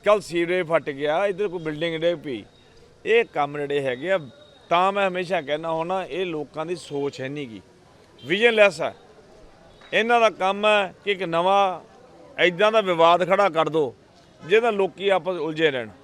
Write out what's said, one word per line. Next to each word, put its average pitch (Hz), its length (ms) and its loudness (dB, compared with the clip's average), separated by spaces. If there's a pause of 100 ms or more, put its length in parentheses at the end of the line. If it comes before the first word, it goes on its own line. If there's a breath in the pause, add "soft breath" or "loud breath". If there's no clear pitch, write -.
ਕੱਲ੍ਹ 202 160 4
ਸੀਵਰੇਜ 170 460 -2
ਫਟ 151 220 0
ਗਿਆ, 147 360 -2
ਇੱਧਰ 202 220 -4
ਕੋਈ 180 120 -8
ਬਿਲਡਿੰਗ 156 420 -6
ਡਿੱਗ 170 160 0
ਪਈ। 131 260 -10 (600 soft breath)
ਇਹ 226 280 2
ਕੰਮ 147 240 -2
ਜਿਹੜੇ 143 240 -2
ਹੈਗੇ 135 300 -4
ਆ, 190 80 0 (500)
ਤਾਂ 180 220 2
ਮੈਂ 196 160 0
ਹਮੇਸ਼ਾ 180 340 -2
ਕਹਿੰਦਾ 151 280 -4
ਹੁੰਦਾ, 170 360 -4
ਇਹ 156 200 -6
ਲੋਕਾਂ 151 400 -8
ਦੀ 175 100 -6
ਸੋਚ 143 460 -8
ਹੈ 131 80 -8
ਨਹੀਂ 143 180 -10
ਗੀ, 107 140 -14 (640)
ਵਿਜ਼ਨਲੈੱਸ 202 560 4
ਹੈ। 117 140 -4 (1000)
ਇਹਨਾਂ 233 260 4
ਦਾ 220 100 6
ਕੰਮ 190 360 -2
ਹੈ 208 280 2 (120)
ਕਿ 202 60 -2
ਇੱਕ 190 120 -2
ਨਵਾਂ 185 560 2 (640)
ਇੱਦਾਂ 180 280 4
ਦਾ 220 100 4
ਵਿਵਾਦ 175 480 4
ਖੜਾ 196 200 2
ਕਰ 156 200 0
ਦਿਓ 147 240 -2 (540)
ਜਿਹਦਾ 220 240 2
ਲੋਕੀ 196 380 -2
ਆਪਸ 185 260 0
ਉਲਝੇ 160 360 0
ਰਹਿਣ। 120 180 -6 (140)